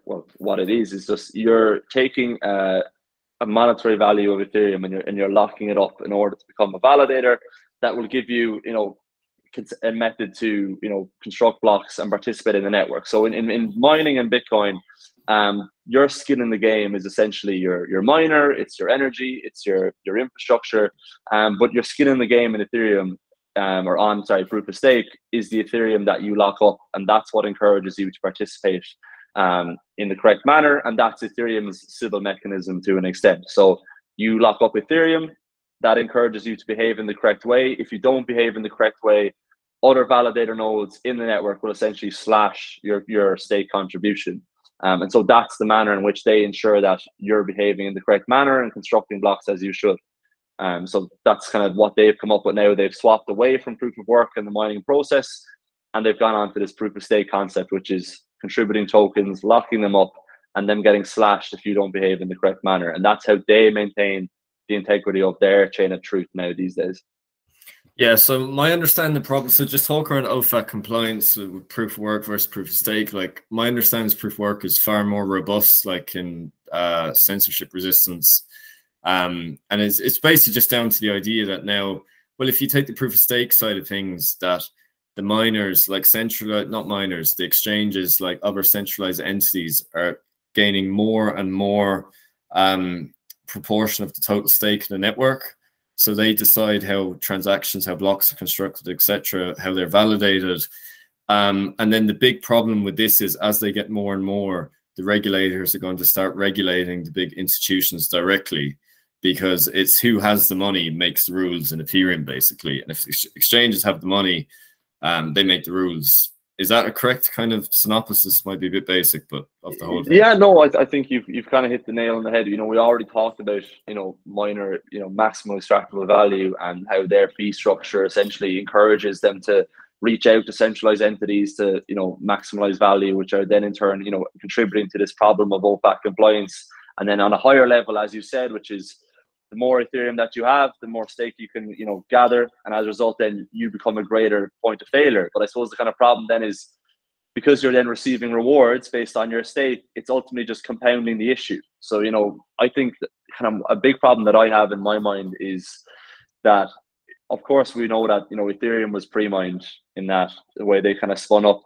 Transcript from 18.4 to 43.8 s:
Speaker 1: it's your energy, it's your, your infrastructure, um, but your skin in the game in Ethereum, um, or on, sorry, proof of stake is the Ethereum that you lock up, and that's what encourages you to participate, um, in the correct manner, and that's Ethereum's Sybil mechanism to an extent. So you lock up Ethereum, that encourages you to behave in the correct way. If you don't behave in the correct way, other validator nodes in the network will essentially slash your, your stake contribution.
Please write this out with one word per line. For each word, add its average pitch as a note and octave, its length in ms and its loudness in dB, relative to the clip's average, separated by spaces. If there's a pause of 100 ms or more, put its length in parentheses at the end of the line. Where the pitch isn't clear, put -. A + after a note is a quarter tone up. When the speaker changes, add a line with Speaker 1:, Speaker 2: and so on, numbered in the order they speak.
Speaker 1:
it's - 280 -6
your F#2 100 -2
energy, B2+ 560 -2
it's - 220 -16
your, F#2+ 160 0 (220)
your F#2+ 140 -6
infrastructure, A#2 680 -2 (460)
um, G#2+ 260 2
but A#2 140 2
your A#2+ 100 0
skin C#3+ 260 0
in C3+ 100 2
the A#2+ 80 0
game A#2 280 2
in G#2+ 60 -4
Ethereum, G2+ 560 -2 (400)
um, F#2+ 300 -2
or D#2+ 120 0
on, G#2 260 0
sorry, F#2+ 220 0
proof G#2+ 220 -6
of F#2+ 80 -12
stake B2 340 4 (220)
is G#2+ 180 -4
the A2 120 0
Ethereum A2 440 0
that F#2+ 160 0
you G#2 140 -4
lock G2+ 260 2
up, G2+ 160 4 (160)
and F#2+ 140 -4
that's G#2+ 260 2
what G#2+ 120 2
encourages G2 520 0
you F#2+ 120 -4
to - 180 -18
participate, F#2 580 -4 (480)
um, F2+ 420 0 (220)
in G2+ 100 -6
the G2 80 -6
correct G#2 280 4
manner, D3 400 4
and A#2 140 -2
that's A2+ 240 0
Ethereum's A2 560 -4 (200)
Sybil G2+ 220 -4
mechanism F#2+ 640 -8
to F#2+ 160 0
an F#2 60 -2
extent. F2+ 440 2
So F#2+ 320 4 (360)
you A2 240 0
lock A2 200 4
up - 140 2
Ethereum, D#3+ 560 0 (520)
that A2+ 160 4
encourages A2+ 480 0
you A2+ 100 -6
to - 100 -20
behave A2+ 320 -2
in G#2+ 80 -8
the G#2 80 -6
correct G#2+ 300 0
way. B2+ 280 2
If - 200 -8
you A2+ 60 -8
don't C3 280 2
behave A#2 300 0
in A2 60 -6
the G#2+ 80 -8
correct - 320 0
way, G#2 320 2 (480)
other C3 220 6
validator A#2 520 2
nodes A2 480 -4
in B2 120 -2
the A#2 100 -4
network G2+ 360 -2
will G#2+ 100 -4
essentially G#2 380 -4
slash - 720 0
your, G2+ 260 -4
your G2+ 280 2
stake G2 340 -2
contribution. F#2+ 720 -4 (440)